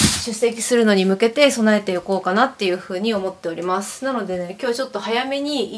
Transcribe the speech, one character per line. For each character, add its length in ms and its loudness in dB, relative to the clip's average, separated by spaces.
出 80 -4
席 300 -2
す 120 2
る 100 6
の 100 6
に 100 4
向 120 4
け 120 2
て 220 4
備 260 4
え 40 0
て 160 -2
お 40 -4
こ 160 -2
う 40 -2
か 120 -2
な 120 4
っ 100 -4
て 100 -4
い 60 2
う 60 0
ふ 140 -12
う 80 -4
に 140 0
思 160 -2
っ 60 -8
て 120 -10
お 60 -4
り 80 -8
ま 220 0
す。 220 -10
な 80 -2
の 120 -4
で 140 -4
ね、 200 -8
今 120 -2
日 60 -4
ち 40 -4
ょ 60 -6
っ 40 -18
と 80 -6
早 260 -2
め 140 -4
に 380 -4